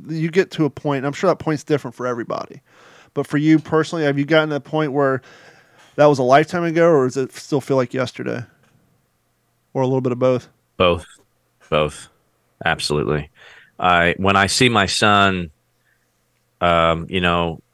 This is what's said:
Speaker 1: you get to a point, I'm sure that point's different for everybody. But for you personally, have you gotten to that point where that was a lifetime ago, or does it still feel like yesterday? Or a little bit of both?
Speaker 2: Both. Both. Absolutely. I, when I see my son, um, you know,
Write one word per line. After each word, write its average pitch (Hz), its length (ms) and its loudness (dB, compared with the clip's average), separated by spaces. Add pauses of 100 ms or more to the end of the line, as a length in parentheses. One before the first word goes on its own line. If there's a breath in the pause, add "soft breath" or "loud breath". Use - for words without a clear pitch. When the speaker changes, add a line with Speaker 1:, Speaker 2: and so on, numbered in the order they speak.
Speaker 1:
you 160 240 -4
get 175 200 0
to 160 140 -2
a 139 40 -2
point, 139 360 -4
I'm 143 80 -4
sure 185 160 0
that 151 80 0
point's 156 260 -6
different 135 300 -4
for 127 140 -8
everybody. - 540 -8 (520 soft breath)
But 139 140 -6
for 147 100 -4
you 156 220 4
personally, 156 460 -2
have 143 120 0
you 143 80 -2
gotten 156 240 2
to 147 60 -4
that 131 80 -6
point 156 300 -4
where 135 280 0 (760 loud breath)
that 147 120 4
was 147 100 4
a 131 60 -2
lifetime 156 400 4
ago, 165 280 2
or 135 140 4
does 123 120 -4
it 131 160 -4
still - 280 -4
feel 135 160 0
like 127 160 -2
yesterday? 123 500 -6 (1300)
Or 135 80 0
a - 20 0
little 131 160 0
bit 127 100 -2
of 120 80 -4
both? 127 300 0 (280)
Speaker 2:
Both. 87 280 2 (640)
Both. 76 380 -2 (580)
Absolutely. 76 640 -2 (500 loud breath)
I, 87 380 2
when 95 180 0
I 98 120 2
see 127 220 0
my 104 180 0
son, 98 640 0 (1120)
um, 82 480 2
you 92 120 -4
know, 87 400 -2 (120)